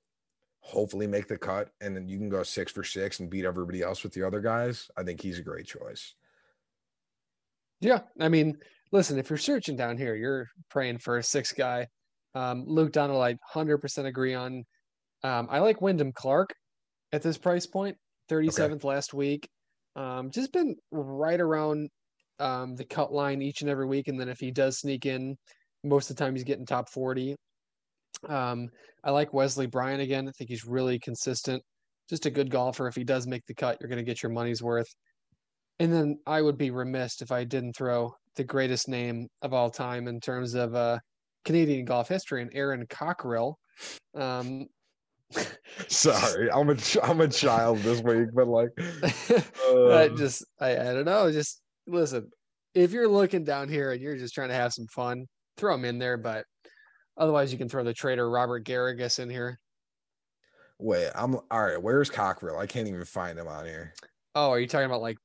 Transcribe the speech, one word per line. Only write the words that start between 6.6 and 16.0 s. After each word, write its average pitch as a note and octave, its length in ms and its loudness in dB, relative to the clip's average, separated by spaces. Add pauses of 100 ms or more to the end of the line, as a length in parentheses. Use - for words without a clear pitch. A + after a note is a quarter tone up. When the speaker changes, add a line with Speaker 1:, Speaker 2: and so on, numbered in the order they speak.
Speaker 2:
Yeah, A3 180 6 (200)
I D#3+ 100 4
mean, D#3 280 4 (340)
listen, D3 280 4
if C3 100 -4
you're D#3 80 -2
searching G#3 380 -2
down A#2+ 220 -2
here, B2 180 -2
you're B2 320 -4 (220)
praying B2 300 -2
for A#2+ 180 0
a A#2+ 60 -2
six - 280 -2
guy. B2 360 -2 (460)
Um, B2+ 320 -4
Luke D#3 260 4
Donald, C#3+ 300 2
I A#2+ 220 2
hundred D3+ 360 0
percent C#3 280 -6
agree C3 260 0
on. B2+ 300 -6 (600)
Um, B2 280 0
I C#3 80 2
like G#3+ 220 4
Wyndham E3+ 320 2